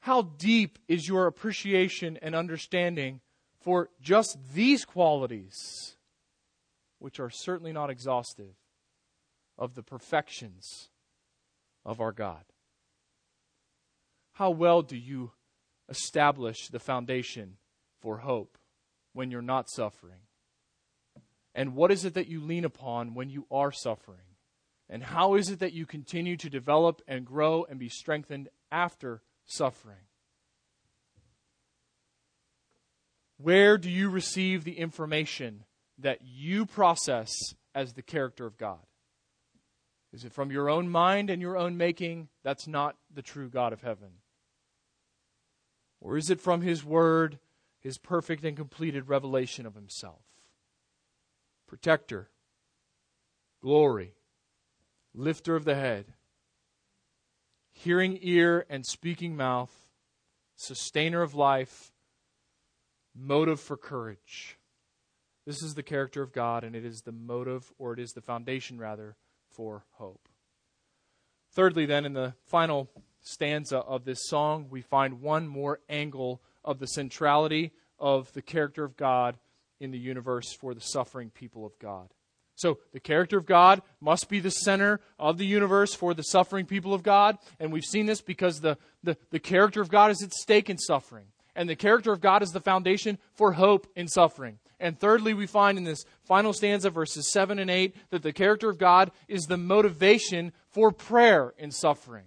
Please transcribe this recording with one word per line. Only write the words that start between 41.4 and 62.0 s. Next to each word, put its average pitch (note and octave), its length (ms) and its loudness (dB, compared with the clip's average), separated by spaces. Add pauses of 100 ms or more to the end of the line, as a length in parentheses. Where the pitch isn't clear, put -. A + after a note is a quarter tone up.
your F3+ 160 -6
own F3 200 -4
making? E3+ 520 -4 (140)
That's C#3 240 -6
not D3 300 -4 (160)
the C#3+ 100 -16
true C#3 260 -14
God A#2+ 240 -2
of A2+ 80 -14
heaven. G#2 300 -10 (1900)
Or B2 180 -6
is D#3 100 -6
it F3+ 120 0
from F3 200 0
His E3+ 240 -4
Word, D#3+ 540 2 (420)
His C3 180 -14
perfect E3 460 -6
and D3+ 120 -6
completed C#3+ 520 -8
revelation C3+ 580 -2
of G#2 80 -16
Himself? G2 480 -18 (1400)
Protector, C3 600 -4 (1300)
glory, B2+ 520 2 (1000)
lifter D#3 420 -4
of D3+ 80 -4
the D3 100 0
head, B2 380 -6 (1600)
hearing F#3 500 0
ear F3 460 4
and C3+ 180 -10
speaking E3+ 500 -8
mouth, B2+ 360 -2 (840)
sustainer D#3+ 680 -4
of D3 120 -4
life, C#3 580 0 (1200)